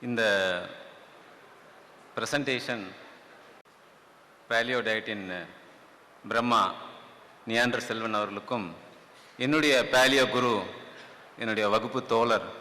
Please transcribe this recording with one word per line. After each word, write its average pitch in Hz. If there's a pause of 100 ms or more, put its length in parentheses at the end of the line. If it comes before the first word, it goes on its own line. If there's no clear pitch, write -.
இந்த 117 (1900)
பிரசன்டேஷன் 123 (1700)
பேலியோ 120
டயட்டின் 110 (1040)
பிரம்மா 117 (880)
நியாண்டர் 117
செல்வன் 113
அவர்களுக்கும், 101 (760)
என்னுடைய 147 (180)
பேலியோ 131 (100)
குரு, 123 (920)
என்னுடைய 110
வகுப்பு 113 (120)
தோழர் 113 (140)